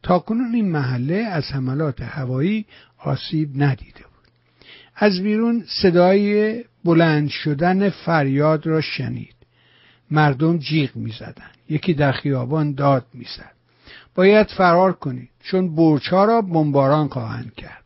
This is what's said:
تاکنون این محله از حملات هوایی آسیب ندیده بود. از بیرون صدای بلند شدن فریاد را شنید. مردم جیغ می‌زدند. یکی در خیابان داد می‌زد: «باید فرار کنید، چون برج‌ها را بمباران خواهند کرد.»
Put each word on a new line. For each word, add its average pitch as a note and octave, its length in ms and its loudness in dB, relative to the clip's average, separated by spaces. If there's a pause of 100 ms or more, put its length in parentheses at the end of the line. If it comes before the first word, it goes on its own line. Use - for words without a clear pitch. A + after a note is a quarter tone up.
تاکنون A3+ 520 -2
این G#3 160 0
محله C3 440 -2
از G3 360 -4
حملات C#3 500 -4
هوایی C#3+ 640 -4 (320)
آسیب C#3+ 680 -4
ندیده - 360 -4
بود. - 100 -20 (880)
از G3+ 240 2
بیرون A3 440 0 (180)
صدای G3+ 840 2 (220)
بلند D#3+ 440 4
شدن F3+ 600 0
فریاد D3+ 800 0
را D#3+ 140 0
شنید. A#2+ 540 -8 (760)
مردم D3+ 460 2
جیغ D3 380 -2
می‌زدند. - 640 -14 (120)
یکی - 240 -2
در C#3+ 180 2
خیابان C#3+ 640 -2
داد C3+ 400 0
می‌زد: - 380 -18 (640)
«باید G3+ 320 6
فرار F3+ 460 4
کنید، B2 360 -10 (140)
چون F#3 320 -2
برج‌ها E3 500 4
را A3+ 160 2
بمباران D3+ 680 2
خواهند A#2 480 -8
کرد.» - 300 -20